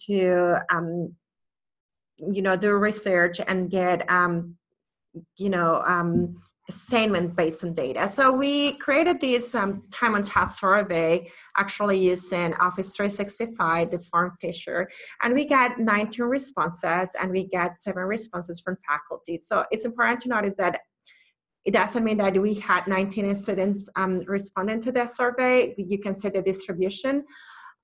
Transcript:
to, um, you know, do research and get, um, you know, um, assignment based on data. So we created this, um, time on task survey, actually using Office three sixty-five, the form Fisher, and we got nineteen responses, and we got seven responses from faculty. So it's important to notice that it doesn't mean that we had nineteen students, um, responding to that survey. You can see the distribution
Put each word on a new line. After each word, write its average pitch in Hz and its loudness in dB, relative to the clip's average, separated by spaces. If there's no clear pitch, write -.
to, 180 4
um, 170 -2
you 190 -2
know, 190 2
do 202 2
research 185 2
and 185 0
get, 180 0
um, 170 2
you 196 -2
know, 170 2
um, 175 2
assignment 185 0
based 165 0
on 175 -4
data. 151 -2
So 262 4
we 285 2
created 302 2
this, 240 0
um, 196 -2
time 220 0
on 202 0
task 190 -2
survey, 180 2
actually 202 0
using 180 2
Office - 0
three 202 0
sixty-five, 196 -2
the 175 -2
form 175 0
Fisher, - -4
and 240 2
we 285 2
got 254 2
nineteen 220 0
responses, 185 -2
and 185 -4
we 190 -2
got 180 -2
seven 180 -6
responses 175 -6
from 185 -6
faculty. - -6
So - 0
it's 220 -2
important 233 0
to 247 -6
notice 202 0
that 180 0
it 202 2
doesn't 214 2
mean 214 2
that 190 2
we 208 2
had 185 0
nineteen 196 0
students, 196 -2
um, 185 0
responding 196 -4
to 247 -4
that 240 0
survey. 254 2
You 196 -4
can 202 -4
see 196 -4
the 196 0
distribution 196 -2